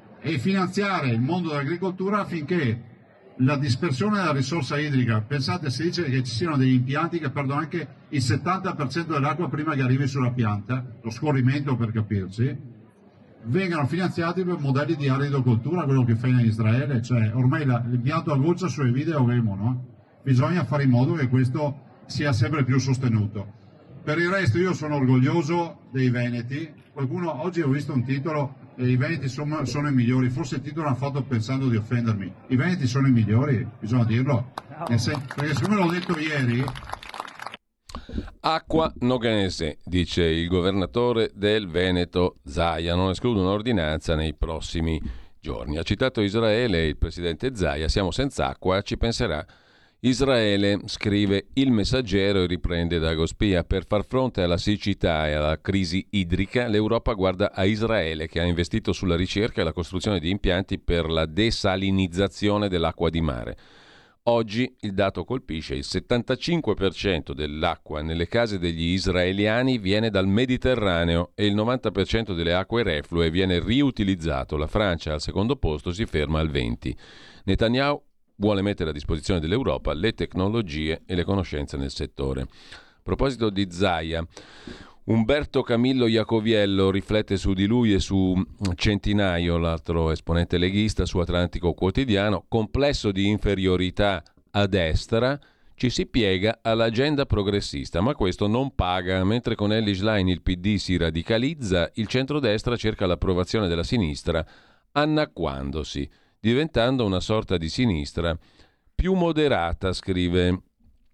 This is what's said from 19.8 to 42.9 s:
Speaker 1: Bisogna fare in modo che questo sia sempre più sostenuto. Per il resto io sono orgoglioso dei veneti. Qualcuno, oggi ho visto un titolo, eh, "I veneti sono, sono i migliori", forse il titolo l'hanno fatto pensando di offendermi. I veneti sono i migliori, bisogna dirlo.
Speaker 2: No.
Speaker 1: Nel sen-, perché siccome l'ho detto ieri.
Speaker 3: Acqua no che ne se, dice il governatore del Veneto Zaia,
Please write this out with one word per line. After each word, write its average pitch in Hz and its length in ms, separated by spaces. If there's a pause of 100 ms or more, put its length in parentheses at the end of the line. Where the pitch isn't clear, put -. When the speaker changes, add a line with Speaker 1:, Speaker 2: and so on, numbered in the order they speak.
Speaker 1:
Bisogna 147 400
fare 139 180
in 135 80
modo 131 240
che 139 140
questo 131 800
sia 147 260
sempre 151 320
più 131 160
sostenuto. 110 760 (480)
Per 151 160
il 175 100
resto 185 300
io 180 160
sono 151 220
orgoglioso 151 840 (100)
dei 127 180
veneti. 120 580 (240)
Qualcuno, 151 500
oggi 175 180
ho 147 80
visto 143 240
un 120 120
titolo, 139 500 (220)
eh, 127 120
"I 127 80
veneti 135 320
sono, 147 380
sono 147 220
i 143 40
migliori", 127 380
forse 160 260
il 131 60
titolo 147 240
l'hanno 131 100
fatto 139 260
pensando 131 460
di 117 80
offendermi. 104 560 (160)
I 131 80
veneti 156 300
sono 135 200
i 135 60
migliori, 113 540 (120)
bisogna 113 260
dirlo. 120 480 (180)
Speaker 2:
No. 165 180
Speaker 1:
Nel 117 100
sen-, 151 240 (120)
perché 147 200
siccome 196 220
l'ho 180 140
detto 180 280
ieri. 131 460 (1800)
Speaker 3:
Acqua 160 500 (100)
no 127 180
che 117 100
ne 104 220
se, 78 340
dice 87 400
il 82 240
governatore 98 840
del 104 340
Veneto 90 760
Zaia, 82 500